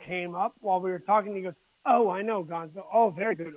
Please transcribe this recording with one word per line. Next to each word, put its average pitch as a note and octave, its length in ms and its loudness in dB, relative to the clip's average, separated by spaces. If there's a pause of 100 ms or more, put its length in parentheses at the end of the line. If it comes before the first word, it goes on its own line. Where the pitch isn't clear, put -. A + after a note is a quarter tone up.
came F3 280 -6
up G3+ 260 -2
while F#3 200 0
we F#3 100 -2
were F3+ 100 -4
talking. G#3 360 2
He F#3+ 60 -6
goes, F3+ 100 -8 (320)
"Oh, A#3+ 240 6
I F#3 140 -2
know G#3+ 200 0
Gonzo. E3 480 -10
Oh, A3 200 6
very G3 240 -2
good. E3 220 -8